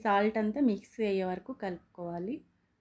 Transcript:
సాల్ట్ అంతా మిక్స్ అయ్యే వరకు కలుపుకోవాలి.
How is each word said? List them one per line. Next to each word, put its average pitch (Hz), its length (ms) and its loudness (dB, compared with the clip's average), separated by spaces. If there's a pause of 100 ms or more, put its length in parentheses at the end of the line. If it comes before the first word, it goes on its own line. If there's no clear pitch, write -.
సాల్ట్ 208 380 4
అంతా 214 180 0 (100)
మిక్స్ - 260 -4 (140)
అయ్యే 190 200 2
వరకు 185 220 -6 (100)
కలుపుకోవాలి. 175 720 -8 (460)